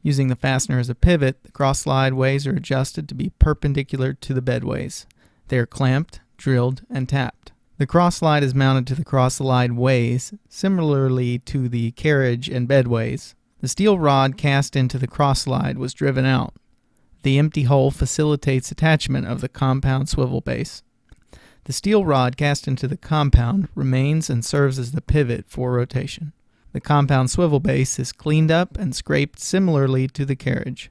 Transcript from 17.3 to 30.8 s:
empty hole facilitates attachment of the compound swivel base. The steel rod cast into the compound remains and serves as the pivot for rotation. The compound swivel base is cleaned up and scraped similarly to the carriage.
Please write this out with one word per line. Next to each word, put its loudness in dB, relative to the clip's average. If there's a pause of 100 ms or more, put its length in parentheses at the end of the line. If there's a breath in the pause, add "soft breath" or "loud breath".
empty 2
hole 4
facilitates -2
attachment 0
of -6
the -6
compound 0
swivel -2
base. -8 (840 soft breath)
The -8
steel 2
rod 2
cast 0
into -2
the -4
compound 2
remains 0
and -2
serves 0
as -8
the -4
pivot 0
for -6
rotation. -4 (400)
The -8
compound 2
swivel 2
base -2
is -6
cleaned 0
up 0
and -4
scraped -2
similarly 0
to -6
the -4
carriage. -6